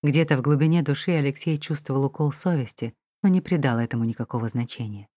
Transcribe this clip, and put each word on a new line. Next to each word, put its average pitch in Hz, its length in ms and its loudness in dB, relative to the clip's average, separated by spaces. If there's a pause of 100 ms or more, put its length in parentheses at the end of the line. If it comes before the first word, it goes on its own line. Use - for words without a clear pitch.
Где-то 147 340 4
в 127 60 0
глубине 151 400 4
души 143 300 -2
Алексей 147 460 0
чувствовал 143 480 -2
укол 139 260 0
совести, 131 640 -2 (280)
но 196 60 4
не 185 120 4
придал 139 380 0
этому 117 260 -2
никакого 117 440 -4
значения. 110 680 -6